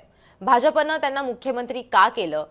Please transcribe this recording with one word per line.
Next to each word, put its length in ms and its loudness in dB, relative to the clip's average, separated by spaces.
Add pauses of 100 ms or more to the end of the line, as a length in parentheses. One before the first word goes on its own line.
(400)
भाजपनं 560 2
त्यांना 260 -4
मुख्यमंत्री 600 -8
का 260 4
केलं? 420 -4